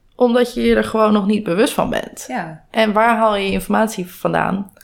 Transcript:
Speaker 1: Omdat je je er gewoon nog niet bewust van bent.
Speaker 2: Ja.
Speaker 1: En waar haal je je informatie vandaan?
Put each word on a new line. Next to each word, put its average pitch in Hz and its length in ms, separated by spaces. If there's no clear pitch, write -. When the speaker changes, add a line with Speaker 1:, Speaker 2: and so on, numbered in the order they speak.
Speaker 1:
Omdat 240 380
je 240 80
je 233 140
er 220 80
gewoon 214 300
nog 208 120
niet 208 180
bewust 214 300
van - 160
bent. - 380
Speaker 2:
Ja. 165 440
Speaker 1:
En 220 220
waar 220 240
haal 220 180
je 196 100
je 196 60
informatie 202 560
vandaan? 175 640